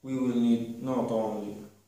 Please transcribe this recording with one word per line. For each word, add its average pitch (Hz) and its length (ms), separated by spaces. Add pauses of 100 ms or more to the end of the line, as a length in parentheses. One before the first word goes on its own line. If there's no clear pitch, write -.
We 131 160
will 123 160
need 117 480
not 117 300
only 104 460 (300)